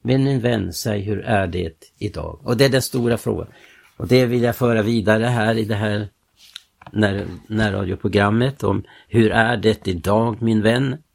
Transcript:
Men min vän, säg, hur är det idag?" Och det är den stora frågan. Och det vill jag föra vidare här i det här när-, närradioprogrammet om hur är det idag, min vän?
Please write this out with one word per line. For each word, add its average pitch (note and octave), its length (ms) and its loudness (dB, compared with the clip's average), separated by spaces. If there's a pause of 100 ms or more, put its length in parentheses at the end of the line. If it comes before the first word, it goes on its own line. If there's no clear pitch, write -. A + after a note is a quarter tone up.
Men C3+ 180 2
min C3+ 160 0
vän, G#2+ 340 -2
säg, G#2 280 -4
hur G2+ 200 -4
är G2 260 0
det E2+ 500 -8
idag?" D#2+ 460 -8
Och A#2 140 -2
det C3+ 80 4
är C3+ 40 2
den C3 120 2
stora A#2 360 -2
frågan. G#2+ 300 -6 (500)
Och - 100 -8
det B2+ 180 6
vill A#2 180 0
jag A#2 120 0
föra A#2 260 2
vidare A2 420 2
här A2+ 340 0
i A2 80 -2
det G#2+ 100 -4
här G#2 320 -2 (840)
när-, G2+ 340 0 (220)
närradioprogrammet G#2 1160 0
om G2+ 200 -2 (240)
hur A2 240 4
är A2+ 260 2
det G#2 300 0
idag, G#2 540 0
min A2 200 2
vän? B2+ 360 0 (180)